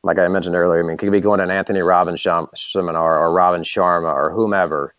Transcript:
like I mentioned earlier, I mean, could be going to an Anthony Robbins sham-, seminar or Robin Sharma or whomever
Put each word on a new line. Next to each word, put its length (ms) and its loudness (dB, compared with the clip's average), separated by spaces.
like 140 0
I 80 4
mentioned 280 -2
earlier, 260 2
I 60 -2
mean, 100 -6
could 140 -2
be 80 4
going 200 2
to 40 0
an 80 -2
Anthony 300 -2
Robbins 400 2
sham-, 340 -2
seminar 640 -2
or 160 2
Robin 300 2
Sharma 500 0
or 160 0
whomever 680 -2